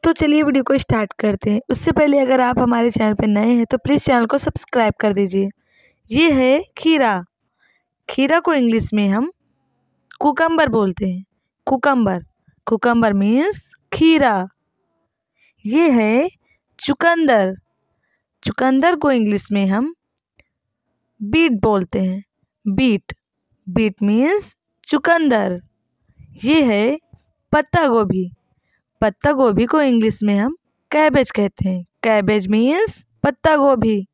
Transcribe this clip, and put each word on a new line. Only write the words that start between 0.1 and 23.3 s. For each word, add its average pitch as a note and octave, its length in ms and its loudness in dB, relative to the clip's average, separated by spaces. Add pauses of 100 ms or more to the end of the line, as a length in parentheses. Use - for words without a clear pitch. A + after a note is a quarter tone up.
चलिए D4+ 300 0
video C#4 200 0
को C4+ 140 0
start A3 360 -4
करते G#3 380 -4
हैं। G#3 180 0
उससे D#4+ 220 -2
पहले C#4+ 280 2
अगर C4 220 2
आप B3 180 0
हमारे A#3+ 300 0
channel G#3+ 240 0
पर G#3+ 140 -2
नए G#3+ 260 2
हैं A#3 120 2
तो C4 120 -4
please C#4 260 0
channel B3 220 2
को B3 120 -2
subscribe - 640 -2
कर G#3 140 0
दीजिए। G3 360 -2 (600)
ये D#4 200 2
है C4 320 2 (140)
खीरा। A#3+ 480 0 (840)
खीरा C#4 300 0
को E4+ 140 -2
English A#3 400 0
में G#3 140 0
हम A#3 240 -2 (880)
cucumber D#4+ 500 0
बोलते G3+ 400 -2
हैं। F#3 140 -8 (420)
Cucumber, A#3+ 580 -2 (420)
Cucumber A3+ 480 0
means A#3 600 -2 (200)
खीरा। C4+ 540 2 (1160)
ये D4+ 240 2
है A#3+ 400 2 (500)
चुकंदर। C#4 760 0 (880)
चुकंदर C4+ 520 0
को D4 160 0
English G#3 400 -2
में G3+ 140 0
हम A3+ 280 -2 (1300)
beet C#4 300 0
बोलते G3 480 -2
हैं। F#3+ 240 -4 (440)
Beet, G#3 460 0 (540)